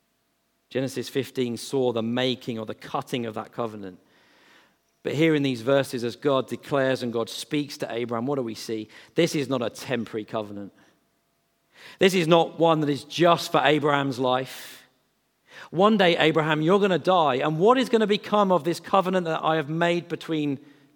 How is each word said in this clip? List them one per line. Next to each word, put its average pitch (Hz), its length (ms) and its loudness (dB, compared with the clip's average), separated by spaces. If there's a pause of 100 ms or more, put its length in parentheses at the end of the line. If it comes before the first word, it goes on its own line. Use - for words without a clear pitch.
(680)
Genesis 127 400 -4
fifteen 123 480 -4
saw 127 340 -2
the 113 120 -4
making 123 560 -4
or 110 80 -10
the 107 80 -10
cutting 131 500 -8
of 110 80 -8
that 107 180 -10
covenant. 107 480 -10 (1040)
But 120 120 -4
here 160 200 4
in 143 80 2
these 127 180 -2
verses, 131 440 0
as 113 100 -6
God 135 320 0
declares 131 560 -2
and 120 80 -4
God 113 180 -4
speaks - 500 -6
to 123 140 -8
Abraham, 117 320 -4
what 143 100 -2
do 135 60 -2
we 110 140 -8
see? 110 320 -8 (280)
This 165 200 2
is 135 140 -2
not 131 120 -2
a 110 80 -2
temporary 113 540 -6
covenant. 101 480 -8 (1300)
This 185 140 6
is 180 120 2
not 165 320 4
one 160 220 4
that 147 100 0
is 139 140 -4
just - 480 2
for 151 140 2
Abraham's 143 520 2
life. 127 640 -4 (880)
One 202 260 4
day, 175 180 6
Abraham, 156 460 2
you're 180 180 4
gonna 190 180 2
die, 156 380 2
and 151 240 -2
what 233 180 6
is 254 120 0
gonna 220 180 2
become 208 420 2
of 170 140 2
this 160 160 -2
covenant 185 460 0
that 160 180 -4
I 160 140 2
have 147 120 -2
made 170 380 0
between 151 500 -4 (380)